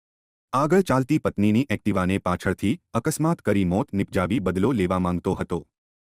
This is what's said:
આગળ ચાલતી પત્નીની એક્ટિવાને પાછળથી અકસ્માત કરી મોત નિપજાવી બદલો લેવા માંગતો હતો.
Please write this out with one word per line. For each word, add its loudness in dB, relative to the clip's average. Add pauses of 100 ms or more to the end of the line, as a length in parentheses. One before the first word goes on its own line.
(520)
આગળ 2
ચાલતી 2
પત્નીની 0
એક્ટિવાને 0
પાછળથી -2 (140)
અકસ્માત -2
કરી 0
મોત -2
નિપજાવી -2
બદલો 0
લેવા 0
માંગતો -2
હતો. -6 (420)